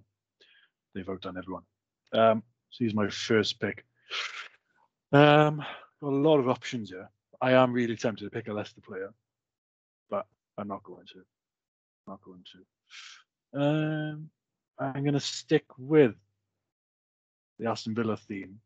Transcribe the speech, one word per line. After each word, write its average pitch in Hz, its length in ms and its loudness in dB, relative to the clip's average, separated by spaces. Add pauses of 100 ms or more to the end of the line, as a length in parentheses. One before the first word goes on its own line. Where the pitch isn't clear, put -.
(960)
they've 95 140 -10
outdone 92 300 -10
everyone. 90 240 -12 (500)
Um, 113 300 4 (280)
so - 140 -6
he's 107 100 0
my 107 140 0
first - 520 0
pick. 101 240 -6 (1300)
Um, 147 520 6 (360)
got 143 120 -4
a 139 40 0
lot 151 220 4
of 127 100 0
options 120 420 -4
here. 92 180 -16 (320)
I 127 120 2
am 127 200 6
really 117 240 -2
tempted 104 280 -6
to 98 60 -12
pick 113 180 -8
a 107 40 -6
Leicester - 280 -8
player, 98 320 -12 (960)
but 101 180 -4 (320)
I'm 104 100 -8
not 98 140 -10
going 90 240 -20
to. - 180 -20 (840)
Not 98 160 -16
going 92 300 -20
to. - 1080 -16
Um, 156 680 -2 (480)
I'm 139 260 -6
gonna 143 160 0
stick - 440 -2 (140)
with 135 360 6 (1400)
the 113 100 -4
Aston 110 260 -4
Villa 110 220 0
theme, 98 500 -12